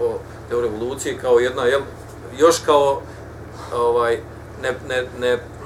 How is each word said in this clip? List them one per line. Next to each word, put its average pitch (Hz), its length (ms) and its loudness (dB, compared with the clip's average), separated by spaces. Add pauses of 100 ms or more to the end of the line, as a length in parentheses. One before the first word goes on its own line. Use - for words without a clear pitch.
o 117 180 0 (300)
teoriji 120 200 0
evolucije 120 500 -4
kao 123 200 6
jedna, 123 260 2
jel, 135 160 4 (580)
još 165 280 8
kao, 143 340 6 (720)
ovaj, 120 440 4 (440)
ne, 127 120 -2 (140)
ne, 127 160 0 (140)
ne 123 200 2 (280)